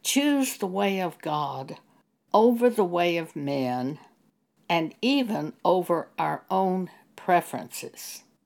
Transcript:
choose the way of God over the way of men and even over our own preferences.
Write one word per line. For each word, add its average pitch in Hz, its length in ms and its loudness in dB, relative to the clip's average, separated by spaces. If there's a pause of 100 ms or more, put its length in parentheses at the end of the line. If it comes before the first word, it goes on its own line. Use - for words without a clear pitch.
choose 277 560 0
the 208 80 -4
way 196 340 0
of 175 220 -4
God 139 560 -6 (560)
over 233 380 6
the 214 120 2
way 175 340 2
of 165 180 -6
men 135 640 -2 (680)
and 165 320 0
even 226 540 0 (100)
over 175 540 2
our 156 320 -2
own 185 400 0 (260)
preferences. - 1080 -2 (220)